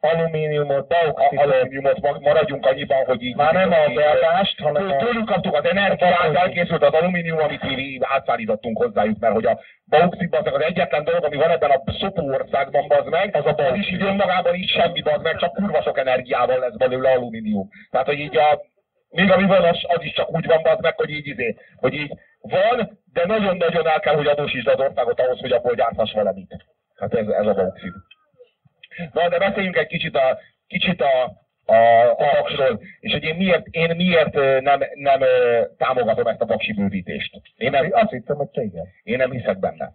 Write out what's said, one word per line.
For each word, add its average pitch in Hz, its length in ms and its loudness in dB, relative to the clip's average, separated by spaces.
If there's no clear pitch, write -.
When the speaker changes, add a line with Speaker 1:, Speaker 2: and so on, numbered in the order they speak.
Speaker 1:
alumíniumot, 151 880 -2
bauxitot. 147 580 2
Speaker 2:
A-, 143 60 2
alumíniumot, 135 480 0
ma-, 143 200 -2
maradjunk 143 460 2
annyiban, 135 380 0
hogy 127 180 -2
így 123 140 -8
Speaker 1:
Már 147 160 2
nem 185 200 2
a 156 160 4
Speaker 2:
így 127 60 -2
Speaker 1:
beadást, 165 680 2
hanem 147 220 0
Speaker 2:
től-, 196 100 -4
Speaker 1:
a 139 40 0
Speaker 2:
tőlük 226 280 -2
kaptuk 196 300 -2
az 147 100 0
energiát, 175 720 2
Speaker 1:
a - 40 2
Speaker 2:
elkészült 170 440 0
az 143 100 4
alumínium, 170 460 0
amit 147 240 -2
mi, 135 120 -6
mi 135 260 -8
átszállítottunk 117 760 -4
hozzájuk, 110 400 0
mert 110 160 0
hogy 110 120 0
a 113 140 0
bauxit, 170 420 2
bazd 151 140 0
meg, 143 100 -4
az 143 80 0
egyetlen 160 420 -2
dolog, 170 200 0
ami 147 120 -2
van 156 140 2
ebben 160 200 2
a - 220 2
szopó 170 400 -4
országban, 139 560 -2
bazd 143 200 2
meg, 156 280 -2
Speaker 1:
Az 147 100 0
a - 20 2
Speaker 2:
az 151 80 0
is 147 80 0
Speaker 1:
bauxit. 202 280 -2
Speaker 2:
így 180 100 -4
önmagában 185 520 0
is 185 160 -6
semmi, 165 300 0
bazd 147 220 -2
meg, 160 140 -2
csak 175 160 -2
kurva 156 300 -2
sok - 160 -2
energiával 127 600 0
lesz 123 180 -4
belőle 127 340 0
alumínium. 113 580 -2
Tehát, 127 160 0
hogy 147 120 -2
így 147 180 -6
a... 147 240 4
Még 185 220 2
ami 185 160 4
van, 185 180 4
az, 170 180 2
az 165 220 -2
is 151 80 -10
csak - 180 -4
úgy 165 160 -4
van, 160 160 4
bazd - 200 2
meg, - 140 0
hogy - 140 -4
így 147 160 -10
izé, 120 300 -6
hogy 127 180 -2
így 147 180 -8
van, 202 580 0
de 170 140 0
nagyon-nagyon 175 640 0
el 156 120 2
kell, 147 140 2
hogy 147 120 0
adósítsd 143 420 -2
az 127 120 4
országot 127 400 -2
ahhoz, 127 200 0
hogy 123 120 -4
abból 120 220 0
gyárthass 113 380 -2
valamit. 95 440 -4
Hát - 180 -8
ez, 110 120 0
ez 104 200 0
a 107 80 2
bauxit. 92 380 -4
Na, 170 160 0
de 170 100 0
beszéljünk 190 380 -2
egy 151 100 0
kicsit 156 300 -6
a, 131 220 2
kicsit 185 340 -4
a, 135 220 2
a, 117 380 8
a 117 40 4
paksról, 135 640 0
és - 120 -6
hogy 147 100 -2
én 160 140 -4
miért, 175 300 0
én 165 300 -2
miért, 165 400 2
ö, 135 240 2
nem, 139 200 2
nem, 139 280 0
ö, 123 420 4
támogatom 120 500 0
ezt 107 140 -2
a 120 40 0
paksi 107 280 -4
bővítést. 95 680 -6
Én 123 140 -4
nem 139 200 0
Speaker 1:
Azt - 200 2
hittem, 131 260 -6
hogy 143 120 -6
te - 140 -6
igen. 92 240 -8
Speaker 2:
Én 113 140 -6
nem 127 140 0
hiszek 110 280 -4
benne. - 360 -6